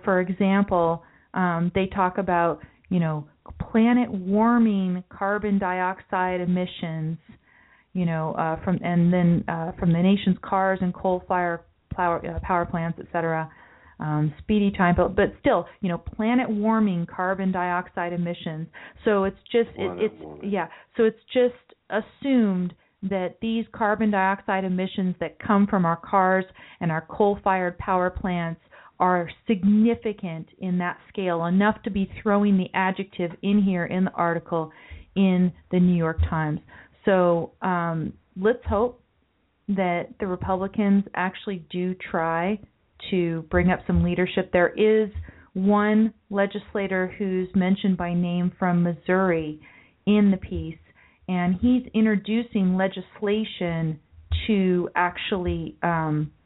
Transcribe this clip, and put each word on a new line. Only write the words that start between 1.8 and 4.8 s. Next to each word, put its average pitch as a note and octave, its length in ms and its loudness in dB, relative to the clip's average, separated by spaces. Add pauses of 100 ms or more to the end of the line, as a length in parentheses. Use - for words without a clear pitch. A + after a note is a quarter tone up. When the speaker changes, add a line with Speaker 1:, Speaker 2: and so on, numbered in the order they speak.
Speaker 1:
talk F#3 320 -2
about, F3 400 0 (300)
you F3+ 100 0
know, D#3 280 -2 (440)
planet A#3+ 400 4
warming G3 1000 2